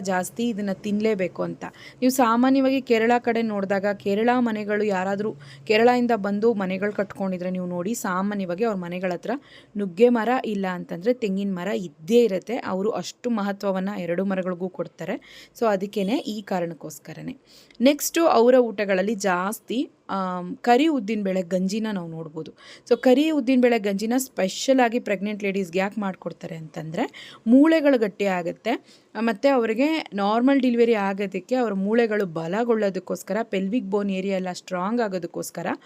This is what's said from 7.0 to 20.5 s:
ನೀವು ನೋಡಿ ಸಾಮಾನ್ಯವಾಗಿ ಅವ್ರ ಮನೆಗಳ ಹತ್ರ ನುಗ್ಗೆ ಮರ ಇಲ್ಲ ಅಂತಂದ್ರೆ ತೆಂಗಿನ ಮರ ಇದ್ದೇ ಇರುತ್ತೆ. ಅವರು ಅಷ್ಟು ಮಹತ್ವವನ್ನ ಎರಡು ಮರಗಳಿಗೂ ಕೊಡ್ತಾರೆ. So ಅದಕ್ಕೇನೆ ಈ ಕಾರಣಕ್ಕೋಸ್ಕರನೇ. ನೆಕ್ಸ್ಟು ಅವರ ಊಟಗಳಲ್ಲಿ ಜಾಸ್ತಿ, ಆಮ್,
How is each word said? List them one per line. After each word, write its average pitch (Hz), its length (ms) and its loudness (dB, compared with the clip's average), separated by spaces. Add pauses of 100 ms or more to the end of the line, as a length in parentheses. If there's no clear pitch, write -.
ನೀವು 185 160 -6
ನೋಡಿ 180 280 -4
ಸಾಮಾನ್ಯವಾಗಿ 190 680 -4
ಅವ್ರ 214 120 -2
ಮನೆಗಳ 180 360 -6
ಹತ್ರ 170 180 -6 (480)
ನುಗ್ಗೆ 202 300 4
ಮರ 226 200 2 (160)
ಇಲ್ಲ 196 220 -4
ಅಂತಂದ್ರೆ 180 480 -4
ತೆಂಗಿನ 196 400 -2
ಮರ 175 140 -6
ಇದ್ದೇ 208 560 2
ಇರುತ್ತೆ. 202 320 -2
ಅವರು 196 340 -4
ಅಷ್ಟು - 400 -6
ಮಹತ್ವವನ್ನ 196 580 -2 (100)
ಎರಡು 175 260 -2
ಮರಗಳಿಗೂ 185 440 -4
ಕೊಡ್ತಾರೆ. - 800 -10 (100)
So 233 60 2
ಅದಕ್ಕೇನೆ 202 580 -2
ಈ 214 180 -8
ಕಾರಣಕ್ಕೋಸ್ಕರನೇ. 160 920 -8 (440)
ನೆಕ್ಸ್ಟು 294 460 4
ಅವರ 247 280 6
ಊಟಗಳಲ್ಲಿ 208 600 2
ಜಾಸ್ತಿ, 202 760 -4 (200)
ಆಮ್, 180 460 -4